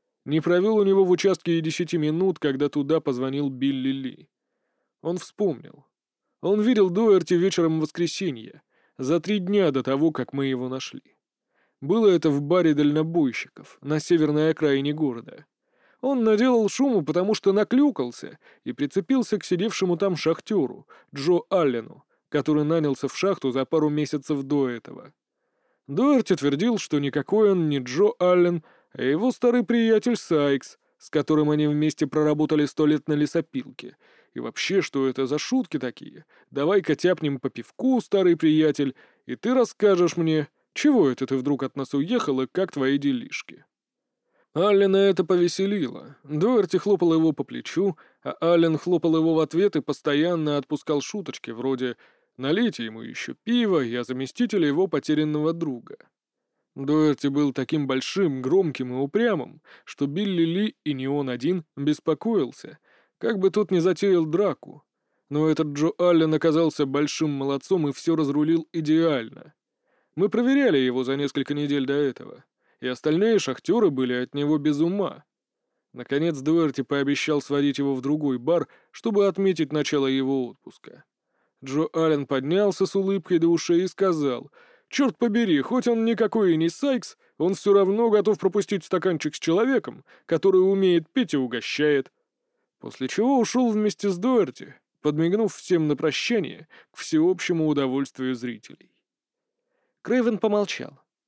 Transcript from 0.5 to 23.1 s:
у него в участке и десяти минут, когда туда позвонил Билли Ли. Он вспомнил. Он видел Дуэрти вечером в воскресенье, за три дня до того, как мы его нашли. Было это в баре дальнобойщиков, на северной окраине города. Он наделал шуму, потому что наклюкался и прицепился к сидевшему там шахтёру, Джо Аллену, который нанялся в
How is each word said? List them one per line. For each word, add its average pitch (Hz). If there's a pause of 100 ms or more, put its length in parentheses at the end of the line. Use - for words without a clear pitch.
у 208
него 196
в 175
участке 175
и 165
десяти 160
минут, 160
когда 143
туда 147
позвонил 135
Билли 131
Ли. 135 (720)
Он 175
вспомнил. 165 (560)
Он 202
видел 208
Дуэрти 185
вечером 170
в 156
воскресенье, 156 (360)
за 147
три 208
дня 185
до 131
того, 143
как 127
мы 139
его 127
нашли. - (640)
Было 208
это 165
в 143
баре 160
дальнобойщиков, 151
на 151
северной 156
окраине 143
города. 135 (560)
Он 254
наделал 220
шуму, 233
потому 185
что 196
наклюкался 202 (280)
и 127
прицепился 196
к -
сидевшему 180
там 180
шахтёру, 160 (260)
Джо 165
Аллену, 135 (260)
который 151
нанялся 147
в -